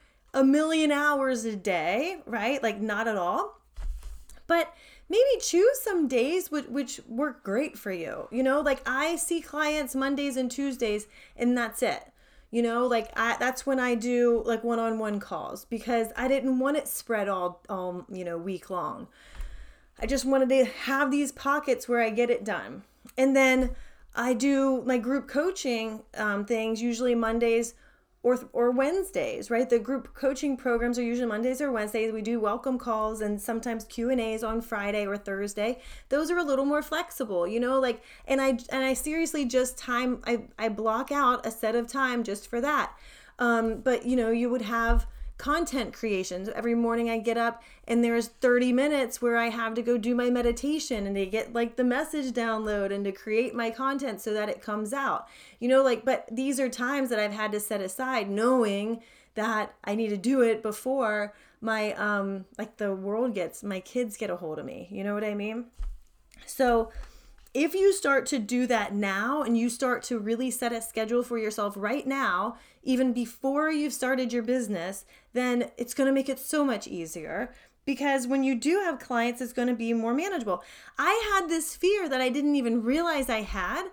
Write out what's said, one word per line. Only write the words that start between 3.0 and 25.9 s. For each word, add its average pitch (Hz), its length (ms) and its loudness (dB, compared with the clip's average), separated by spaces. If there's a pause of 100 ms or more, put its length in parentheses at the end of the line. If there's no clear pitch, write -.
at 208 80 0
all. 208 420 -2 (880)
But 330 260 2 (340)
maybe 480 320 6
choose 440 400 4
some 349 280 2
days 269 440 0
which, 294 140 -2
which 262 420 -6
work 262 360 -4
great 226 340 -2
for 202 140 -8
you. - 400 -8
You 240 100 0
know, 269 200 4
like, 277 240 0
I 294 300 0
see 330 260 -2
clients 302 540 -2
Mondays 269 400 0
and 254 140 -2
Tuesdays, 240 580 -4 (300)
and 247 180 4
that's 233 280 -2
it. 160 280 -2 (420)
You 233 80 2
know, 233 240 2
like, 226 300 2
I, 226 220 2
that's 254 280 -2
when 269 140 2
I 247 160 2
do, 240 500 4
like, 226 180 0
one-on-one 226 560 0
calls - 460 -8
because 226 500 0
I 254 120 -2
didn't 262 320 2
want 285 180 2
it 285 100 -2
spread 208 400 -2
all, 180 400 -4
all, 180 460 -6
you 185 100 -8
know, 170 140 -6
week 180 320 -8
long. - 380 -6 (920)
I 220 60 -2
just 247 180 0
wanted 262 260 4
to 262 160 6
have 269 440 0
these 285 220 0
pockets 277 580 0
where 240 100 4
I 226 120 2
get 240 180 2
it 202 160 0
done. 170 380 -6 (340)
And 262 180 4
then 262 360 6 (420)
I 247 220 0
do 269 500 2
my 254 140 2
group 254 280 -2
coaching, 240 760 -2 (120)